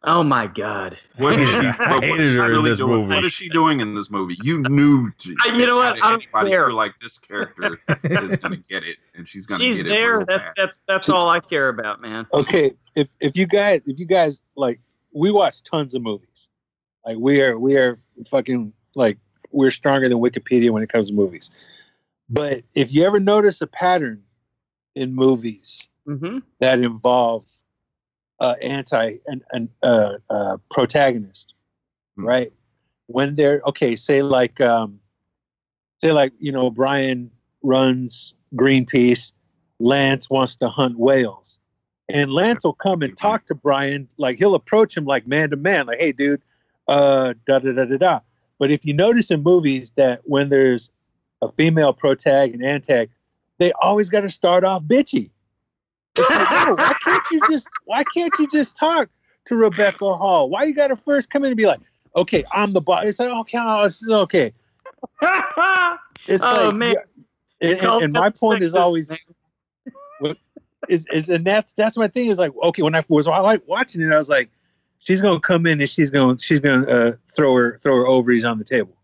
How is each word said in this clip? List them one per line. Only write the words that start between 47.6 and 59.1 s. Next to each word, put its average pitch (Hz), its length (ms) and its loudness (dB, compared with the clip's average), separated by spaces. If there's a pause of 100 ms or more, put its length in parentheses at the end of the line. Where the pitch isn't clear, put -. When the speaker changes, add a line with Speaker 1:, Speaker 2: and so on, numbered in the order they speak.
Speaker 4:
da, 131 120 0
da, 131 120 -2
da." 156 240 2 (400)
But 143 100 2
if 147 140 0
you 147 100 -4
notice 214 380 2
in 147 100 0
movies 147 540 2
that 127 280 2
when 143 260 0
there's 131 400 2 (520)
a 110 100 -6
female 156 400 2
protag 135 600 2
and 120 80 -10
antag, 135 460 0 (500)
they 180 140 2 (100)
always 202 260 2
gotta 202 220 -2
start 180 340 2
off 190 200 0
bitchy. 254 460 0 (880)
It's 523 120 4
like, 381 200 0
"No, 349 260 2
why 320 160 2 (120)
can't 339 260 0
you 320 100 0 (100)
just, 302 180 -4 (160)
why 247 200 -2
can't 339 340 -4
you 302 100 0
just 294 260 -2
talk 311 360 0 (380)